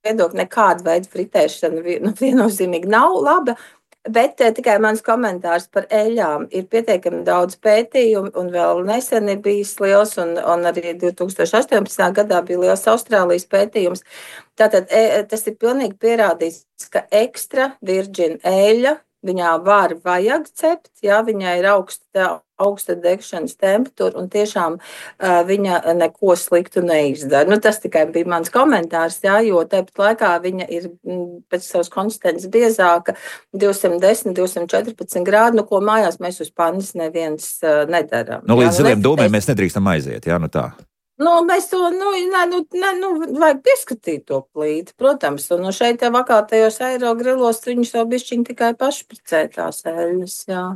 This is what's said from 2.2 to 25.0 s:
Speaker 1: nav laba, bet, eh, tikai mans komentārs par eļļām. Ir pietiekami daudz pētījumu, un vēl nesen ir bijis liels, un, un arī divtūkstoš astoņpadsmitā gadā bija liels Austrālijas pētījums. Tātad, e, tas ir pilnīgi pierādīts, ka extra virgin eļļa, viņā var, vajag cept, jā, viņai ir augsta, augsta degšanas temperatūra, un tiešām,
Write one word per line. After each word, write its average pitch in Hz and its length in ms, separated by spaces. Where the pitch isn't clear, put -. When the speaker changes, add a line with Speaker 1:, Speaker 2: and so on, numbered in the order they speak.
Speaker 1:
nav 247 380
laba, 294 320
bet, 226 340
eh, 233 140
tikai 233 240
mans 220 240
komentārs 180 680
par 196 220
eļļām. 214 640
Ir 185 180
pietiekami 185 560
daudz 180 320
pētījumu, 220 760
un 180 180
vēl 175 320
nesen 226 440
ir 196 80
bijis 202 420
liels, 202 380
un, 170 200
un 170 240
arī 170 320
divtūkstoš 180 640
astoņpadsmitā 196 560
gadā 196 320
bija 180 140
liels 185 260
Austrālijas 196 640
pētījums. 196 560
Tātad, 214 360
e, 220 360
tas 214 240
ir 220 100
pilnīgi 233 400
pierādīts, 190 680
ka - 240
extra 262 680
virgin 190 600
eļļa, 220 580
viņā 180 280
var, 185 320
vajag 196 520
cept, - 520
jā, 202 240
viņai 196 340
ir 180 80
augsta, 190 640
augsta 196 400
degšanas 175 640
temperatūra, 196 580
un 185 140
tiešām, 202 460